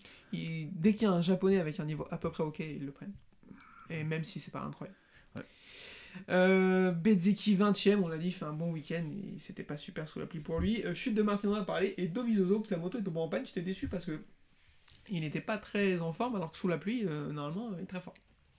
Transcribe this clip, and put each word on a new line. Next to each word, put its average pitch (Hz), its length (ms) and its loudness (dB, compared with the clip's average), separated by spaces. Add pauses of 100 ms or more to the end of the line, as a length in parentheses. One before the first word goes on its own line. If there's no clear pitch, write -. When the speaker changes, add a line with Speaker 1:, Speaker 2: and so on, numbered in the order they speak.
(320)
Speaker 1:
Il... 160 400 -4
Dès 185 220 4
qu'il 214 100 -2
y - 20 4
a 202 60 6
un 170 100 4
japonais 185 380 4
avec 156 220 -2
un 151 40 -4
niveau 151 240 -4
à 170 80 -6
peu 170 120 -4
près 165 140 -2
ok, 151 160 -4
ils 147 260 -8
le 139 80 -10
prennent. 196 180 -12 (800)
Et 156 160 -4
même 156 180 -2
si - 160 -8
c'est - 120 -12
pas 143 120 -6
incroyable. 147 320 -10 (400)
Speaker 2:
Ouais. - 60 -8 (880)
Speaker 1:
Euh, 185 600 6
Bezzecchi 190 640 4
vingtième, 202 480 4
on 170 40 0
l'a 160 100 -4
dit, 175 140 0
fait - 140 -8
un 151 80 -4
bon 165 180 -2
week-end, 160 400 -4
et - 260 -8
c'était - 260 -12
pas 147 120 -8
super 156 320 -10
sous - 120 -12
la 151 80 -6
pluie 160 120 -10
pour 165 220 -2
lui. 208 240 2
Euh, 175 100 -4
chute 226 180 -2
de 208 80 4
Martin, 202 280 2
on 202 40 2
en - 20 2
a 214 80 -2
parlé, 180 340 0
et 180 100 0
Dovizioso, 214 540 4
que - 80 -8
ta 185 80 0
moto 180 220 -4
est 208 40 -4
tombée 165 160 -2
en 165 80 0
panne, 214 180 -2
j'étais - 160 -6
déçu 190 280 -4
parce 180 160 -4
que 156 120 -4 (920)
il 175 120 -2
n'était 156 180 -4
pas 214 180 -4
très 196 440 2
en 165 100 0
forme, 233 240 -2
alors 175 160 -2
que - 60 -16
sous - 100 0
la 165 100 2
pluie, 208 280 -2
euh, 151 260 -2
normalement, 156 460 -4
il 165 60 -8
est - 40 -6
très 185 140 -8
fort. - 120 -16 (460)